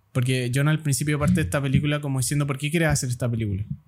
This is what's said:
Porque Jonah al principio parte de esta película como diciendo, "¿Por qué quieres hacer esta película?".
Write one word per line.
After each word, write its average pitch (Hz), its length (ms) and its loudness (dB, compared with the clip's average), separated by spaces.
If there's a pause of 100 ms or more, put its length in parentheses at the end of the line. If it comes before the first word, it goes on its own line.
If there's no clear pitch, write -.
(120)
Porque 127 420 0
Jonah 143 180 2
al 156 120 0
principio 147 340 0
parte 147 180 2
de 160 60 2
esta 151 200 -2
película 143 380 2
como 139 200 -2
diciendo, 143 260 0
"¿Por 139 140 -4
qué 147 100 -4
quieres 165 200 2
hacer 139 200 0
esta 120 200 -2
película?". 107 360 -2 (220)